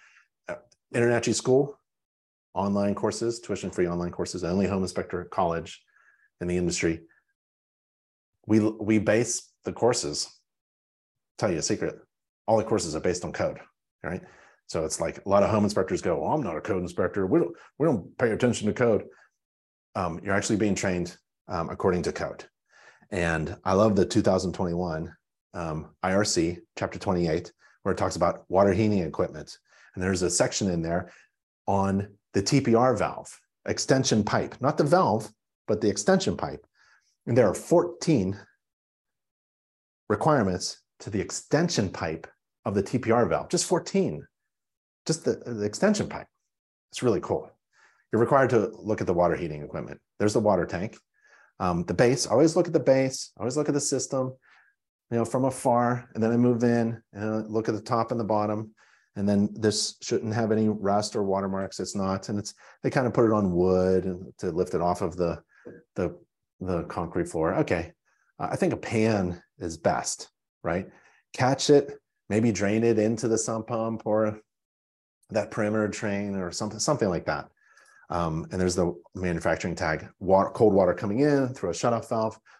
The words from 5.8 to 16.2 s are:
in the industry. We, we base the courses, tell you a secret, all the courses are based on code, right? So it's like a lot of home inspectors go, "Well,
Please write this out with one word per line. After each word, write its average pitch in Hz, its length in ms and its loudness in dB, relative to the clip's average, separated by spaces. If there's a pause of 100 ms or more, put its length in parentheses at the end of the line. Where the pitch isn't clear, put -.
in 87 60 -4
the 87 100 0
industry. 85 440 0 (1400)
We, 110 140 4
we 107 400 2
base 110 520 0 (120)
the 92 100 -6
courses, 113 560 -2 (1080)
tell 104 140 0
you 82 60 -2
a 147 60 -4
secret, 98 320 -4 (520)
all 113 100 4
the 104 60 2
courses 87 320 -2
are 78 40 -6
based 90 260 -2
on 80 80 -8
code, - 260 -4 (440)
right? 85 180 -6 (460)
So 82 180 -4
it's - 160 -6
like 80 240 -4
a 98 40 -6
lot 101 140 6
of 87 60 4
home 107 140 2
inspectors 95 380 0
go, 82 180 -2
"Well, 85 120 -2